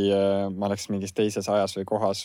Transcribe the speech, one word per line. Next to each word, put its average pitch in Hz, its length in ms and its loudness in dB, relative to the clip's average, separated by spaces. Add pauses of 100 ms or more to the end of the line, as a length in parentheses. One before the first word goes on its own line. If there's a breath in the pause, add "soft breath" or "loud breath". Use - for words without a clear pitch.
äh, 98 400 2
ma 98 220 -4
oleks 98 180 -4
mingis 98 240 -4
teises 107 400 0
ajas 98 240 2
või 95 80 -4
kohas 104 400 0